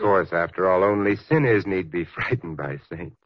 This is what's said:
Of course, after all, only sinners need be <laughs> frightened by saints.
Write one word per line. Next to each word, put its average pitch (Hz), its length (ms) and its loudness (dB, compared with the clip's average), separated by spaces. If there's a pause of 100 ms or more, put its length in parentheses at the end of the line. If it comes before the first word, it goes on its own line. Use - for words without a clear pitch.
Of - 20 -8
course, 98 300 2
after 87 380 0
all, 92 140 4
only 101 320 2
sinners 117 500 2
need 92 240 -4
be 85 140 -4
<laughs> - 100 -12
frightened 85 440 -6
by 71 180 -8 (140)
saints. 82 360 -12